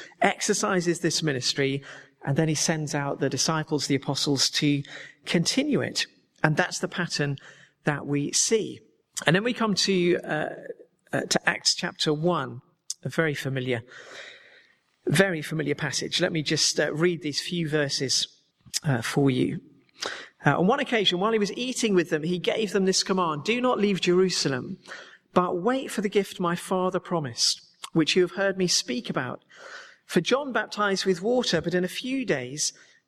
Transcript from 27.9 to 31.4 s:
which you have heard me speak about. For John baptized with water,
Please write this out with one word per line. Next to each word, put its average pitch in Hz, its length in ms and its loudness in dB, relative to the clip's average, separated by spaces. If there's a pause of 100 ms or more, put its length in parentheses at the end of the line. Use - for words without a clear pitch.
which 160 220 4
you 185 60 6
have 175 120 2
heard 196 240 0
me 185 100 2
speak 247 420 -2
about. 139 340 -4 (600)
For - 160 2
John 262 320 2
baptized 208 520 0
with 180 180 0
water, 233 380 2